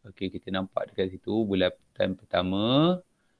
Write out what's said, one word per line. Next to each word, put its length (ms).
Okey, 280
kita 200
nampak 380
dekat 260
situ 280
bulatan 720
pertama, 800